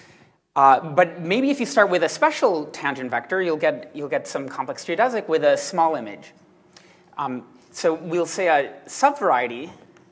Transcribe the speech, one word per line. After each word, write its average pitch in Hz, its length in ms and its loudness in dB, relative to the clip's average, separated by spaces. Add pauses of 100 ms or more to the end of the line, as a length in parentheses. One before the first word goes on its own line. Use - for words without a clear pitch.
(560)
uh, 135 240 8
but 165 420 0
maybe 226 280 0
if 277 100 0
you 240 60 -4
start 202 240 2
with 180 140 2
a 160 60 2
special 226 580 0
tangent 131 440 -6
vector, 127 300 -2
you'll 165 160 0
get, 147 360 -2
you'll 147 160 -8
get 139 160 -2
some 139 220 -8
complex 135 380 -8
geodesic 208 420 -2
with 160 160 2
a 143 140 6
small 165 380 0
image. 107 360 -12 (840)
Um, 131 280 -6 (260)
so 165 220 0
we'll 170 320 -2
say 180 220 -2
a 143 260 2 (140)
subvariety, 143 840 0 (400)